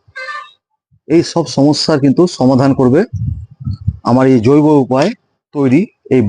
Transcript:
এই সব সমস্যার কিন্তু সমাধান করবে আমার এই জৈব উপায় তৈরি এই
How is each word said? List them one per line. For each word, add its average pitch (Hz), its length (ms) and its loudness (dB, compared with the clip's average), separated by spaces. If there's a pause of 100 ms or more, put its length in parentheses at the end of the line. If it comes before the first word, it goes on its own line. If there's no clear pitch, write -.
(1080)
এই 165 160 2
সব 165 220 -4 (100)
সমস্যার 147 440 0
কিন্তু 135 220 2 (160)
সমাধান 135 360 2
করবে 131 280 2 (1000)
আমার 127 240 2
এই 131 140 4
জৈব 147 260 4 (160)
উপায় 131 260 0 (460)
তৈরি 139 260 2 (280)
এই 127 200 2